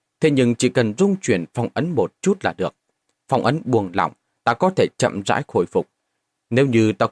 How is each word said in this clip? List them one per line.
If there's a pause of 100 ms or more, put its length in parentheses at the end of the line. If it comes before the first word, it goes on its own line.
(200)
Thế
nhưng
chỉ
cần
dung
chuyển
phong
ấn
một
chút
là
được. (520)
Phong
ấn
buông
lỏng, (320)
ta
có
thể (100)
chậm
rãi
khôi
phục. (600)
Nếu
như
ta